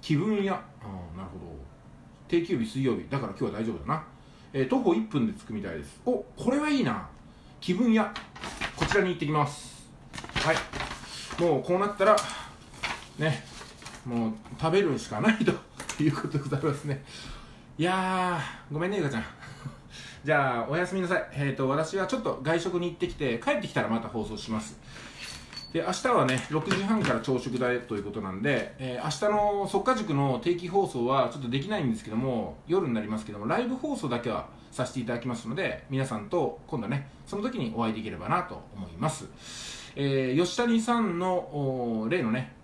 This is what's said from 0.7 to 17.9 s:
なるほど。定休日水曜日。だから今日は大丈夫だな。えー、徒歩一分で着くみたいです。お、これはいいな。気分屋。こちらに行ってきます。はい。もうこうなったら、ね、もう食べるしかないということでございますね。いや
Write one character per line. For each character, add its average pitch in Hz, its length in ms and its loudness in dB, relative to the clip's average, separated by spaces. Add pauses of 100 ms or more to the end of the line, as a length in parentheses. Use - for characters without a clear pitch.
な 95 80 -10
る 95 60 -12
ほ 92 80 -12
ど。 80 180 -12 (720)
定 170 140 4
休 170 160 0
日 113 80 0
水 135 180 -2
曜 120 120 4
日。 - 120 -6
だ 139 100 -2
か 113 80 -4
ら 101 120 -6
今 120 100 0
日 98 60 -4
は 104 60 -4
大 113 40 0
丈 110 80 -2
夫 - 60 -6
だ - 80 -10
な。 151 180 -2 (480)
え 135 100 2
ー、 131 60 0
徒 262 120 4
歩 196 140 6
一 110 60 2 (100)
分 123 160 2
で 104 60 0
着 - 140 -12
く 113 80 -10
み 101 80 -4
た 95 100 -6
い 78 60 -6
で 71 60 -8
す。 - 200 -18
お、 247 200 0 (120)
こ - 140 0
れ 277 80 4
は 302 100 0
い 285 120 2
い 226 40 2
な。 104 240 -2 (520)
気 - 120 -2
分 226 200 4
屋。 220 200 4 (640)
こ - 80 2
ち - 120 2
ら 196 60 6
に 185 80 4
行 170 60 0
っ - 20 -10
て 160 60 -2
き 147 80 0
ま 147 140 4
す。 - 420 -10 (460)
は 156 180 2
い。 160 40 4 (840)
も 160 200 6
う - 20 -6
こ 175 140 2
う - 20 4
な 202 80 4
っ 208 100 0
た 196 80 4
ら、 208 120 10 (1040)
ね、 151 260 2 (600)
も 117 240 0
う 107 40 -2 (280)
食 160 120 2
べ 196 100 6
る 143 160 2
し - 100 -8
か 110 120 0
な 208 100 6
い 220 140 6
と - 80 6 (500)
い 151 60 6
う 143 40 4
こ - 100 -2
と - 140 -2
で - 20 4
ご 139 100 -2
ざ 139 100 0
い - 40 -2
ま 147 120 2
す - 100 -10
ね。 143 200 -4 (760)
い 156 60 2
や 185 560 2 (300)